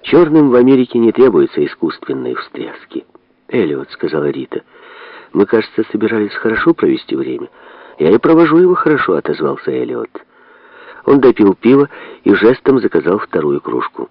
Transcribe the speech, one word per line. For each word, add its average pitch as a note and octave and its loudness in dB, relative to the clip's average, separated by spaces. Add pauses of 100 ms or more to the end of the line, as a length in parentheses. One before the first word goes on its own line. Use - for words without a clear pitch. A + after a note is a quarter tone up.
Чёрным D3+ 2
в A#2+ 0
Америке B2+ 2
не A#2 4
требуется F#2+ 2
искусственной C2 -8
встряски». - -14 (440)
«Эллиот», — D2 -4
сказала D2 -4
Рита, — - -10 (720)
«Мы, F#2+ 2
кажется, A2 -2
собирались G#2+ -4
хорошо A2+ -2
провести - -4
время». C3 -8 (500)
«Я - 2
и G#2 4
провожу D#3+ 2
его F3+ 4
хорошо», — D3 -2
отозвался C#3+ -6
Эллиот. B2 -8 (960)
Он C#3 4
допил G#2+ 4
пиво C#3 2 (360)
и G2+ 4
жестом B2+ 2
заказал F#2 -2
вторую D2 -4
кружку. - -10